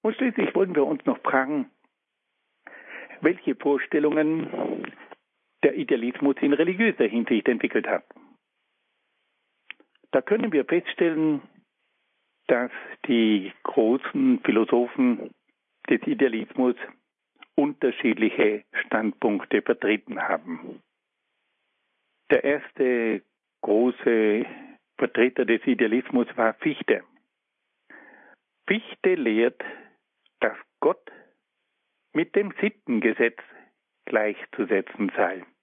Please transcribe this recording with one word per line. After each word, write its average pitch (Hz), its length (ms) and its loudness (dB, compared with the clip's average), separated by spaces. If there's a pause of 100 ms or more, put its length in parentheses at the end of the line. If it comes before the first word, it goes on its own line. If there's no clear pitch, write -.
Und 220 140 -2
schließlich 233 380 -2
wollen 180 200 2
wir 143 100 4
uns 147 200 -2
noch 135 140 0
fragen, 135 520 0 (1500)
welche 151 340 0
Vorstellungen 151 1300 -2 (800)
der 139 120 4
Idealismus 135 680 0
in 143 120 2
religiöser 180 520 2
Hinsicht 110 440 0
entwickelt 113 380 0
hat. - 180 -2 (2000)
Da 135 100 2
können 220 300 0
wir 135 120 2
feststellen, 160 760 0 (1080)
dass 123 240 0 (340)
die 107 460 2 (100)
großen 127 760 2
Philosophen 120 920 0 (560)
des 113 180 2
Idealismus 123 680 0 (800)
unterschiedliche 110 1160 0
Standpunkte 107 880 -2
vertreten 107 580 -2
haben. 85 640 -6 (1500)
Der 135 120 4
erste 123 800 0 (380)
große 113 840 2 (520)
Vertreter 123 460 0
des 107 220 0
Idealismus 120 600 0 (100)
war 113 180 0
Fichte. - 500 -2 (1600)
Fichte 196 480 0
lehrt, 117 480 0 (800)
dass - 160 -2 (240)
Gott - 300 -2 (1040)
mit - 220 -2
dem 202 260 0
Sittengesetz 117 800 0 (680)
gleichzusetzen 104 1120 -2
sei. 92 280 -2 (180)